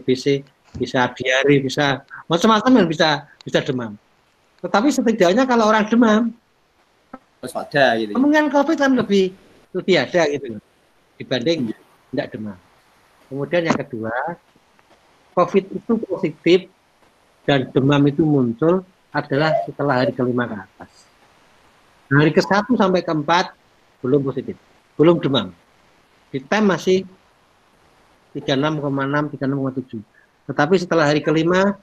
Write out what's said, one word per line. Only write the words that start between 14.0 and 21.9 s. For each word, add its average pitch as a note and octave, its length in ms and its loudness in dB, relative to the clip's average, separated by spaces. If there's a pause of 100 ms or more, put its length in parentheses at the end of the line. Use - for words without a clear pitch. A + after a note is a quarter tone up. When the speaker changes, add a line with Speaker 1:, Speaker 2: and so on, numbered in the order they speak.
Speaker 1:
covid F#3 360 0
itu F#3+ 200 -6 (120)
positif E3+ 560 0 (840)
dan C3+ 280 0
demam C#3+ 320 2
itu C#3+ 200 2
muncul D#3 600 2 (260)
adalah D3 540 -2
setelah C3 400 -2
hari - 80 -2
kelima B2 340 -2
ke A2+ 80 -10
atas. - 380 -18 (1200)